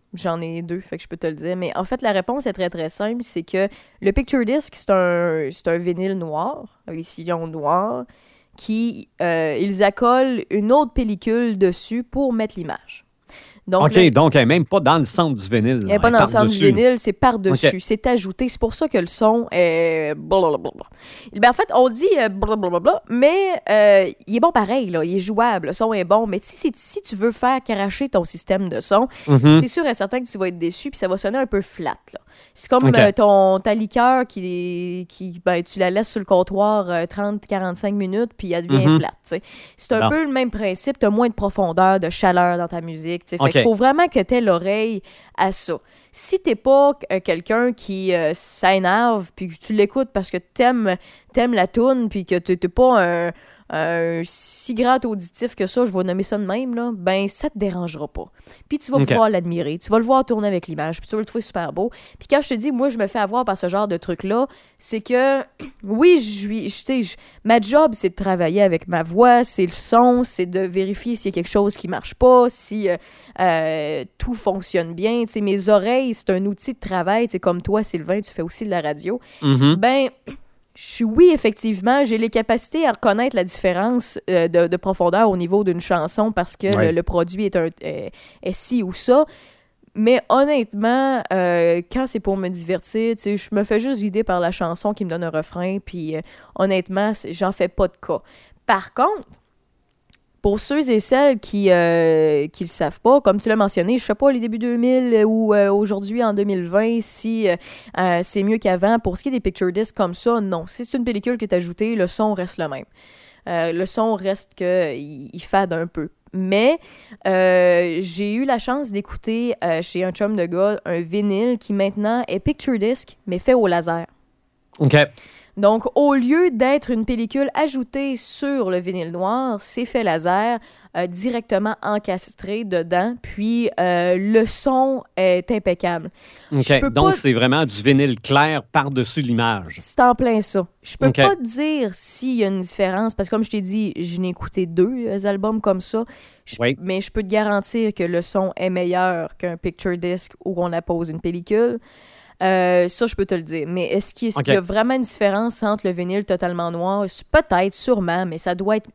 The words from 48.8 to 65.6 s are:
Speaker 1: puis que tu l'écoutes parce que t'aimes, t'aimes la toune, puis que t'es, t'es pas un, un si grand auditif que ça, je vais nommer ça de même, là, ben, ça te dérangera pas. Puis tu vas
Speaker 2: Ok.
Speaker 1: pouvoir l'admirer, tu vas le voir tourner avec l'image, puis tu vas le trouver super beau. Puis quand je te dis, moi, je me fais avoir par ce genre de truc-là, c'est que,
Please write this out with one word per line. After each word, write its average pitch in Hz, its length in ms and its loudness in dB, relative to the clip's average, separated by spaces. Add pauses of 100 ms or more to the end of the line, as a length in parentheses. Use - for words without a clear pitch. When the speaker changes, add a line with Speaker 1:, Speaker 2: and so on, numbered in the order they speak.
Speaker 1:
puis 185 140 -10
que 160 80 -16
tu - 160 -12
l'écoutes 214 400 0
parce 190 160 -4
que - 80 -6
t'aimes, 226 600 0 (360)
t'aimes 240 200 2
la 190 140 2
toune, 247 420 0
puis 185 160 -4
que 180 120 0
t'es, 180 200 0
t'es 180 100 -4
pas 247 340 4 (260)
un, 170 40 -4 (400)
un 165 520 -2
si - 520 -12
grand 254 300 2
auditif 220 500 -8
que 196 100 -2
ça, 247 200 0
je 226 60 -2
vais 185 120 -2
nommer 185 180 -2
ça 208 160 -4
de 208 80 -4
même, 233 300 -4
là, 240 180 -4
ben, 190 340 -2
ça 202 220 -8
te 208 80 -12
dérangera 175 500 -6
pas. - 180 -12 (440)
Puis 294 80 -4
tu - 140 -10
vas 269 80 2
Speaker 2:
Ok. 269 80 2
Speaker 1:
pouvoir 226 240 4
l'admirer, 170 480 -4
tu - 100 -12
vas 214 80 4
le 226 80 2
voir 262 180 4
tourner 214 240 -2
avec 185 200 -2
l'image, 160 340 -6
puis - 80 -20
tu - 60 -6
vas 214 60 -2
le 220 40 -4
trouver 233 160 -8
super 170 320 -8
beau. 190 160 -2 (300)
Puis - 100 -20
quand 277 140 4
je - 60 -10
te - 40 -2
dis, 240 180 -2
moi, 262 180 0
je 226 100 -6
me 202 80 0
fais 190 100 -8
avoir 214 260 -2
par 202 140 -2
ce 180 100 -4
genre 196 200 -2
de 180 100 -4
truc-là, 196 480 -2 (320)
c'est - 240 -8
que, 262 400 0 (220)